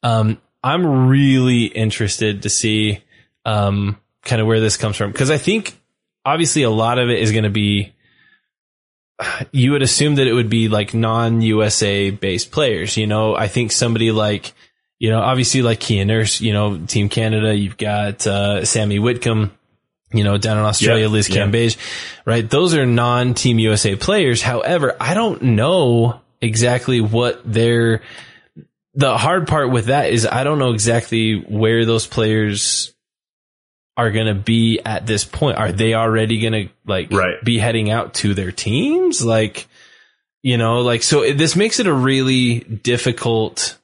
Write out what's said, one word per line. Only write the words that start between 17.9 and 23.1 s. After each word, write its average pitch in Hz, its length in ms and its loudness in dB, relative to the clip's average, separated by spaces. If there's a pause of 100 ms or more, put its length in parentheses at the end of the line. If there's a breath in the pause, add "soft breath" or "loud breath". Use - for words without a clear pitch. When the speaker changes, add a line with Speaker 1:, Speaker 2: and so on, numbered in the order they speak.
Speaker 1:
uh, 101 380 -2
Sammy 104 340 0
Whitcomb, 110 540 0 (600)
you 107 120 2
know, 101 140 2
down 107 200 0
in 107 60 2
Australia, 110 400 2
Speaker 2:
Yep. 107 80 0
Speaker 1:
Liz 107 160 2
Speaker 2:
Yeah. 95 80 0 (100)
Speaker 1:
Cambage, 113 300 0 (480 loud breath)
right? 113 240 -2
Those 165 260 2
are 139 120 2
non-Team 120 720 2